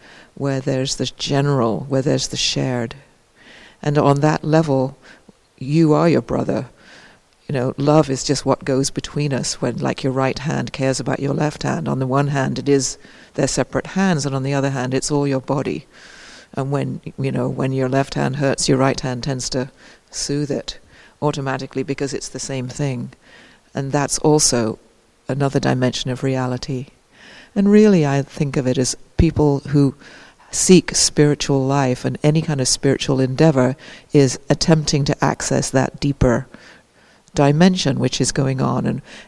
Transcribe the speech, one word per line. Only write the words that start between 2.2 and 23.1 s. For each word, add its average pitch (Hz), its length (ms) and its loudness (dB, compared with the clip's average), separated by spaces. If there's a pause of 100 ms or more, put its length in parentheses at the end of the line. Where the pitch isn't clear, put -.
the 139 100 -10
shared. 127 560 -2 (880)
And 147 160 -2
on 143 220 4
that 151 240 2
level, 143 560 0 (580)
you 151 360 2
are 156 160 4
your 135 120 4
brother. 127 460 -4 (800)
You 143 60 -6
know, 127 220 -2
love 147 320 4
is 135 160 -4
just - 220 -2
what - 200 0
goes 139 260 0
between 147 420 -4
us - 300 -6
when, 123 140 -4
like, 135 260 -4
your 135 100 -2
right 131 240 -2
hand 135 360 -6
cares 135 260 -2
about 131 220 -4
your 139 120 -2
left 151 300 -4
hand. 139 240 -4
On 139 100 -2
the 131 80 -2
one 135 220 0
hand, 135 320 -2
it 131 100 -2
is 139 300 2 (340)
their 147 140 -2
separate - 400 -4
hands, 180 400 0
and 135 80 -4
on 135 80 -4
the 139 100 -4
other 139 160 0
hand, 127 240 -4
it's 135 160 -2
all 143 180 0
your 135 140 -2
body. - 460 -4 (680)
And 135 180 -6
when, 135 300 -4 (160)
you 131 140 -4
know, 123 160 -2
when 131 260 -4
your 135 140 0
left 135 280 0
hand 139 220 -2
hurts, 139 300 -2
your 139 120 4
right 135 200 2
hand 123 240 -6
tends 131 280 -6
to 135 180 -4 (400)
soothe 147 400 -4
it - 300 -6 (420)
automatically 135 600 -4
because 139 280 -6
it's - 180 -10
the 135 100 -12
same 131 280 -6
thing. 131 440 -6 (640)